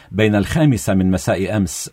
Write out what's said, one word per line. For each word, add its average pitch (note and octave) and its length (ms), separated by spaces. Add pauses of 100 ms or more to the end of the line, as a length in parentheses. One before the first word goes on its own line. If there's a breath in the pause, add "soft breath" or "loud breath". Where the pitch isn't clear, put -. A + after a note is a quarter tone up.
(120 loud breath)
بين G#2 220
الخامسة G#2+ 600
من F#2 160
مساء F#2 460
أمس - 360